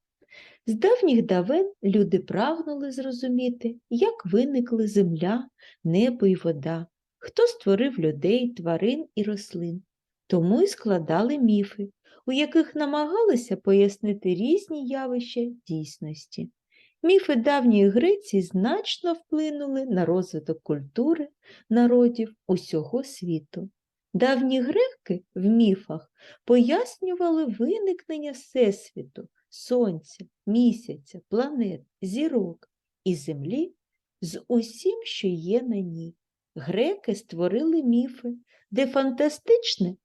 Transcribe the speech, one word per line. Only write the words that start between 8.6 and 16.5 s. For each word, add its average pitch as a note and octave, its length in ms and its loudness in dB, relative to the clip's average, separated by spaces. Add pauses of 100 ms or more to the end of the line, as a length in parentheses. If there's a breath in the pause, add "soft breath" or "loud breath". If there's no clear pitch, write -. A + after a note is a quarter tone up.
і G#3+ 80 -2
рослин. F#3 600 -8 (440)
Тому F#3 340 2
й G4 60 4
складали G3 680 -2
міфи, G#3 520 0 (360 soft breath)
у B3+ 60 -4
яких D4+ 440 0
намагалися D4+ 840 0
пояснити G3+ 800 2
різні D4 520 -2
явища B3 540 -4 (260)
дійсності. D#3 840 -10 (540 soft breath)